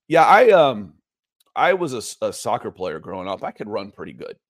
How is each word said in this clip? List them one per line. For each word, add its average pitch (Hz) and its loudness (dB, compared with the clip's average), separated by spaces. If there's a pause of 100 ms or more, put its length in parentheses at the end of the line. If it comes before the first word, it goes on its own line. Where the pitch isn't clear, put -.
Yeah, - 4
I, 214 6
um, 135 2 (600)
I 165 2
was 175 -4
a 123 -8
s-, - -12
a 101 -4
soccer 113 -6
player 85 -8
growing 92 -12
up. 95 -8
I - -8
could 107 -16
run 104 -10
pretty 82 -16
good. - -18 (140)